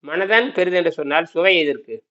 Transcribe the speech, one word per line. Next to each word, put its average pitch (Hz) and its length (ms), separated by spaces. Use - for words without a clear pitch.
மனதான் 196 480
பெரிது 180 260
என்று 170 140
சொன்னால் 151 360
சுவை 180 280
எதற்கு? 147 380